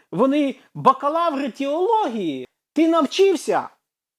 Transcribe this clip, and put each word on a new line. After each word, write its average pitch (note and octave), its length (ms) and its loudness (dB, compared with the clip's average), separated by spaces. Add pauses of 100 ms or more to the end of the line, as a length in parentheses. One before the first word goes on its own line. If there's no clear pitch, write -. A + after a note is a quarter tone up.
(100)
Вони C4+ 440 0 (200)
бакалаври C#4 760 0
теології, C#4 960 -2 (240)
ти D#4+ 160 2
навчився. D#4+ 800 0 (500)